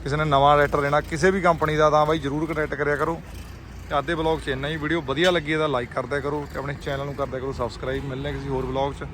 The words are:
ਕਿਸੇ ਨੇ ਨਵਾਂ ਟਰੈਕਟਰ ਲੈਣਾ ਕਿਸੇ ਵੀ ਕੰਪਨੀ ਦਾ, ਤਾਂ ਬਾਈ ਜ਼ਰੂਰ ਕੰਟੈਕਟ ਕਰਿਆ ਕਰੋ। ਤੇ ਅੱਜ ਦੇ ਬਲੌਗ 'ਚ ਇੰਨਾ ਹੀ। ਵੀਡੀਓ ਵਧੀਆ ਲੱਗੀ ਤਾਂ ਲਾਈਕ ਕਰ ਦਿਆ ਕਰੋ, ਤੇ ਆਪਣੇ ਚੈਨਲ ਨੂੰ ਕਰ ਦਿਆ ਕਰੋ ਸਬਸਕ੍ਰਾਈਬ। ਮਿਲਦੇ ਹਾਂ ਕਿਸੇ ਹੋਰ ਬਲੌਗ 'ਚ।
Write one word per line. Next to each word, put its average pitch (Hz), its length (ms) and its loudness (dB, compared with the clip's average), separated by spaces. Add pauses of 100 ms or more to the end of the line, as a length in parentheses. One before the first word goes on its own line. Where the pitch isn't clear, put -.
ਕਿਸੇ 143 140 -2
ਨੇ 156 80 2
ਨਵਾਂ 143 320 8
ਟਰੈਕਟਰ 147 240 4
ਲੈਣਾ 143 220 2
ਕਿਸੇ 165 280 2
ਵੀ 190 100 0
ਕੰਪਨੀ 156 340 4
ਦਾ, 151 140 6
ਤਾਂ 151 160 6
ਬਾਈ 156 140 2
ਜ਼ਰੂਰ 147 260 -2
ਕੰਟੈਕਟ 151 300 -2
ਕਰਿਆ 147 200 0
ਕਰੋ। 156 260 -2 (680)
ਤੇ 151 80 0
ਅੱਜ 139 80 0
ਦੇ 165 100 -2
ਬਲੌਗ 160 240 0
'ਚ 147 100 -8
ਇੰਨਾ 135 180 -2
ਹੀ। 160 100 -4
ਵੀਡੀਓ 156 240 -2
ਵਧੀਆ 147 300 2
ਲੱਗੀ 156 260 0
ਤਾਂ 156 120 0
ਲਾਈਕ 127 240 -2
ਕਰ 131 120 -2
ਦਿਆ 143 140 -2
ਕਰੋ, 143 340 -4
ਤੇ 143 60 -6
ਆਪਣੇ 139 160 -6
ਚੈਨਲ 139 300 -6
ਨੂੰ 143 100 -8
ਕਰ 139 100 -2
ਦਿਆ 127 140 -6
ਕਰੋ 135 140 -4
ਸਬਸਕ੍ਰਾਈਬ। 131 520 -4
ਮਿਲਦੇ 139 240 -6
ਹਾਂ 143 80 -6
ਕਿਸੇ 139 120 -8
ਹੋਰ 131 160 -2
ਬਲੌਗ 135 280 -2
'ਚ। 143 200 -10